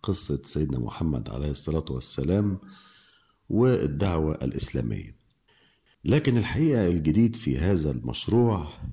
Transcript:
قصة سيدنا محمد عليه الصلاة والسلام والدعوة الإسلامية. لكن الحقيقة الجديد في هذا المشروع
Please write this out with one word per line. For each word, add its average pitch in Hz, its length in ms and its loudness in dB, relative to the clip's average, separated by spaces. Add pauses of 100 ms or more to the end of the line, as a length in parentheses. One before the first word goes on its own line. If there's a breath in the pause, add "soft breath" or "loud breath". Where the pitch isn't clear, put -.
قصة 73 400 -2
سيدنا 71 360 -2
محمد 60 500 -4
عليه 69 220 -4
الصلاة 78 380 -2
والسلام 92 720 0 (880 loud breath)
والدعوة 85 880 2
الإسلامية. 53 800 -4 (880 soft breath)
لكن 131 320 2
الحقيقة 120 500 2
الجديد 87 480 4
في 67 220 -2
هذا 80 340 2
المشروع 82 760 0 (260)